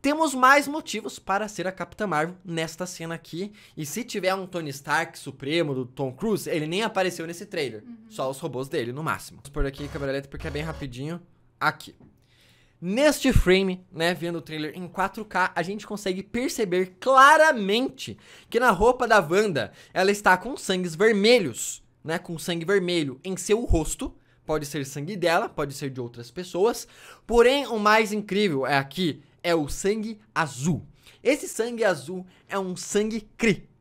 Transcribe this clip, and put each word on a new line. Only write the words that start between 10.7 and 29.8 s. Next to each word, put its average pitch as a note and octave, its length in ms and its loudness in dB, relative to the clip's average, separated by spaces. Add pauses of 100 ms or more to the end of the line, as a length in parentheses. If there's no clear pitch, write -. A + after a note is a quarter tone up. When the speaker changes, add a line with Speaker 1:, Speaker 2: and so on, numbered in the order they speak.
Speaker 1:
Aqui. - 340 -4 (880)
Neste B3+ 520 2
frame, F#3 600 4
né, E3 220 0
vendo E3+ 220 -6
o D#3+ 60 -8
trailer D#3 340 -8
em F3+ 120 -12
quatro G3 360 -4
K, F#3 300 -2
a F3 80 -2
gente G3+ 240 -8
consegue G3 360 -6
perceber F#3+ 800 -2
claramente C4 1160 6 (340)
que A3+ 100 0
na B3 100 4
roupa A#3 380 4
da G#3+ 120 8
Wanda, E3 520 0 (200)
ela F#3+ 180 2
está G3+ 260 4
com A3+ 180 -6
sangues F3+ 400 -4
vermelhos, G3+ 880 2 (220)
né, D#3+ 140 -4
com E3+ 200 -10
sangue E3+ 280 -6
vermelho F3 580 0
em F#3 140 -6
seu A3 260 0
rosto. - 500 0 (300)
Pode D#3 220 -2
ser C#3+ 180 -6
sangue D3+ 320 -8
dela, E3+ 320 2
pode C#3+ 240 -6
ser C#3 160 -8
de B2+ 100 -10
outras A#2+ 320 -12
pessoas. F3+ 560 -2 (400)
Porém, A#3+ 400 4
o A3 120 -4
mais G#3+ 340 4
incrível G3 540 0
é C#3 100 2
aqui, C#3 460 -2 (200)
é E3+ 120 2
o D#3 120 0
sangue G#3 540 -4 (140)